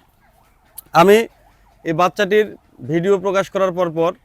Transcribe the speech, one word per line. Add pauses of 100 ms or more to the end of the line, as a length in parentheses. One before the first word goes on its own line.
(920)
আমি (580)
এই
বাচ্চাটির (260)
ভিডিও
প্রকাশ
করার
পর
পর, (100)